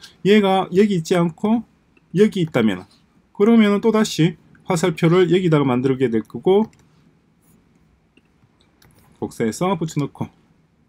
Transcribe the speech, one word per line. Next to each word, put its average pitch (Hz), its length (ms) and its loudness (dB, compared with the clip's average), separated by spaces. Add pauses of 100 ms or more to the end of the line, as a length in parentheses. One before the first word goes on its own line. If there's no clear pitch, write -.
(260)
얘가 190 500 2
여기 202 200 2
있지 170 200 -2
않고 208 480 -2 (520)
여기 196 260 2
있다면, 110 440 -2 (480)
그러면은 208 480 2
또다시 214 560 0 (280)
화살표를 175 640 0
여기다가 160 340 2
만들게 127 440 0
될 113 120 -2
거고, 190 480 -2 (2500)
복사해서 120 580 -4
붙여놓고 147 500 -8 (600)